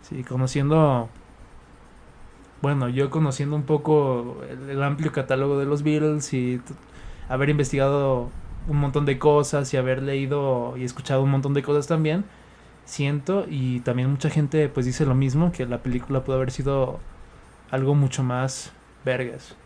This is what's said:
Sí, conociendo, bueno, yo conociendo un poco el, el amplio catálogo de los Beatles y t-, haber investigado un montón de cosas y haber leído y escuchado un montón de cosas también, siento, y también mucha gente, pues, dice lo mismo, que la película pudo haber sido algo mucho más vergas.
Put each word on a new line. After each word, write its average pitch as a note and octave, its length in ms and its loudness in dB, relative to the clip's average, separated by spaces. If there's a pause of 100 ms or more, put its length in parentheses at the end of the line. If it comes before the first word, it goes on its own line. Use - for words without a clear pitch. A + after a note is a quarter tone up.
Sí, - 200 -10
conociendo, C3 840 2 (1500)
bueno, C#3 260 0
yo C3+ 220 0
conociendo D3 460 0
un D3 80 -2
poco C#3+ 720 0 (120)
el, C3+ 220 -12
el C#3 120 -2
amplio C#3+ 300 0
catálogo C#3 460 0
de C#3 80 0
los D3 160 0
Beatles D3+ 500 0
y B2+ 260 0
t-, B2 160 -12 (540)
haber C3 220 0
investigado C#3 800 2 (380)
un D3 100 2
montón C#3+ 260 2
de C#3 140 0
cosas D3 560 4
y - 20 2
haber C3 260 0
leído C3+ 760 -2
y B2+ 80 -6
escuchado C3 400 -2
un C#3 60 4
montón C#3 240 2
de C#3+ 100 2
cosas D3 240 2
también, D#3+ 360 2 (600)
siento, D3 640 -2
y B2+ 320 -2
también B2+ 300 0
mucha C#3+ 200 0
gente, D3+ 380 2
pues, B2+ 180 -2
dice B2+ 200 0
lo C3 100 4
mismo, C#3 360 4
que B2+ 140 -4
la A#2+ 120 -4
película B2+ 440 -2
pudo C3 140 -2
haber C3 160 0
sido C3+ 480 -2 (720)
algo C3+ 240 2
mucho C#3 260 2
más B2+ 500 -4 (320)
vergas. B2+ 600 -4